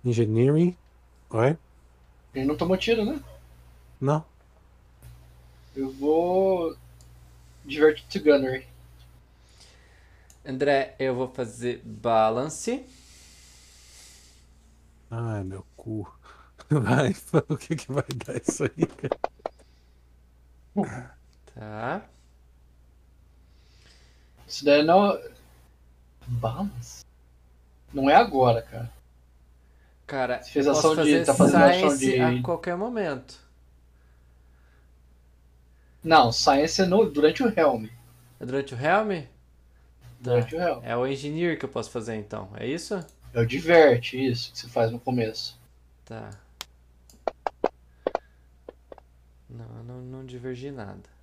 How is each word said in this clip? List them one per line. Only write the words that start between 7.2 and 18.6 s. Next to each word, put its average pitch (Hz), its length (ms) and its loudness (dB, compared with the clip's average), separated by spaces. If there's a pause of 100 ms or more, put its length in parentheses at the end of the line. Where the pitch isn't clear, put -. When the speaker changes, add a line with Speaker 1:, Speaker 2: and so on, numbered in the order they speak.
Speaker 2:
Divert 151 460 4
to - 100 -6
Gunnery. 135 480 2 (1800)
Speaker 3:
André, 135 540 -2
eu 131 180 -2
vou 127 140 -4
fazer 117 560 -8
balance. 113 1000 -2 (2250)
Speaker 1:
Ai, 113 320 -8
meu 95 200 -12 (140)
cu. 110 340 -12 (300)
<laughs> - 280 -20
Vai, 139 440 0 (340)
o 156 80 -4
que - 200 -8
que - 160 -12
vai 139 120 -4 (220)
dar - 160 -10
isso - 220 -4